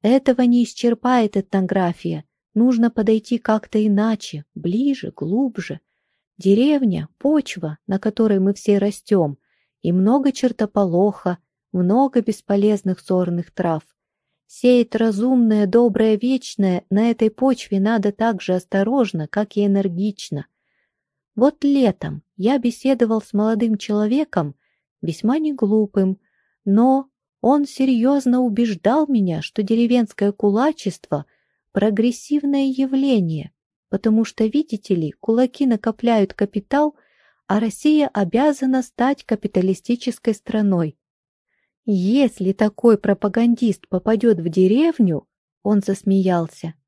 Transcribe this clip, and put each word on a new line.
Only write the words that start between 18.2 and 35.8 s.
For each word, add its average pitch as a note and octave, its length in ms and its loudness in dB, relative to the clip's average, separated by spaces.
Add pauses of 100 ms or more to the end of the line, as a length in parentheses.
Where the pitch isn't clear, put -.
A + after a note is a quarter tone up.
же F#3 120 -2
осторожно, G3 720 -2
как - 280 -4
и G#3 80 0
энергично. G3 840 -2 (880)
Вот C4+ 260 0
летом G#3 600 0 (140)
я A#3 220 0
беседовал A#3+ 640 -2
с - 100 -18
молодым A3 460 0
человеком, G#3 800 -2 (440)
весьма G#3+ 380 -2
неглупым, G#3+ 800 0 (460)
но B3+ 440 2 (340)
он C#4+ 240 2
серьезно C4 760 0
убеждал A#3 680 0
меня, F#3 340 0
что - 220 -6
деревенское A3+ 680 0
кулачество – G3+ 960 -2 (460)
прогрессивное B3 920 0
явление, C4 840 -2 (380)
потому G#3+ 360 0
что, - 220 -4
видите A3 480 -4
ли, D#3+ 160 -2
кулаки B3+ 560 -2
накопляют A3 680 0